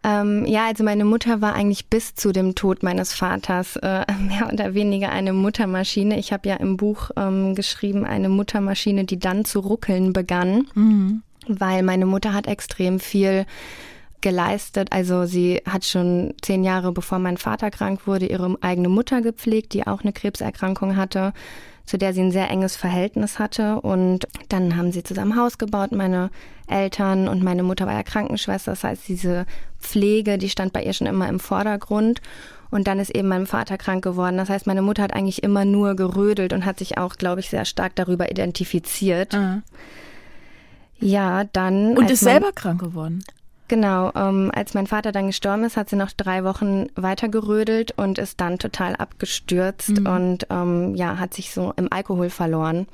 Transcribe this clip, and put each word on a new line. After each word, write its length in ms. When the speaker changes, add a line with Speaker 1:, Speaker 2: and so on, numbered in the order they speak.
Speaker 1:
Ähm, 400
ja, 220
also 160
meine 220
Mutter 340
war 140
eigentlich 340
bis 280
zu 180
dem 220
Tod 280
meines 300
Vaters, 640
äh, 300
<laughs> 120
mehr 320
oder 220
weniger 400
eine 180
Muttermaschine. 880
Ich 140
hab 120
ja 100
im 200
Buch, 400
ähm, 400
geschrieben, 480
eine 240
Muttermaschine, 760
die 140
dann 260
zu 160
ruckeln 500
begann, 640
Speaker 2:
Mhm. 460
Speaker 1:
weil 360
meine 220
Mutter 280
hat 140
extrem 520
viel 460
geleistet. 720
Also 340
sie 400
hat 200
schon 560
zehn 240
Jahre, 260
bevor 280
mein 180
Vater 340
krank 340
wurde, 200
ihre 340
eigene 300
Mutter 320
gepflegt, 520
die 140
auch 140
eine 120
Krebserkrankung 840
hatte, 340
zu 120
der 160
sie 80
ein 100
sehr 180
enges 280
Verhältnis 600
hatte. 420
Und 440
dann 300
haben 160
sie 100
zusammen 320
Haus 220
gebaut, 340
meine 380
Eltern, 600
und 160
meine 200
Mutter 220
war 80
ja 100
Krankenschwester. 680
Das 140
heißt, 240
diese 360
Pflege, 560
die 120
stand 220
bei 100
ihr 120
schon 140
immer 200
im 140
Vordergrund. 800
Und 160
dann 120
ist 140
eben 140
mein 200
Vater 300
krank 240
geworden. 360
Das 120
heißt, 160
meine 160
Mutter 220
hat 100
eigentlich 300
immer 220
nur 300
gerödelt 580
und 100
hat 160
sich 180
auch, 200
glaub 200
ich, 120
sehr 160
stark 300
darüber 360
identifiziert. 1040
Speaker 2:
Ah. 260
Speaker 1:
Ja, 500
dann, 460
Speaker 2:
Und 60
Speaker 1:
als 100
Speaker 2:
ist 100
Speaker 1:
mein 120
Speaker 2:
selber 180
krank 260
geworden? 460
Speaker 1:
Genau, 440
ähm, 400
als 200
mein 140
Vater 260
dann 140
gestorben 360
ist, 140
hat 120
sie 60
noch 160
drei 320
Wochen 520
weiter 340
gerödelt 680
und 200
ist 240
dann 180
total 360
abgestürzt 1080
Speaker 2:
Mhm. 60
Speaker 1:
und, 420
ähm, 460
ja, 220
hat 160
sich 200
so 240
im 140
Alkohol 380
verloren. 640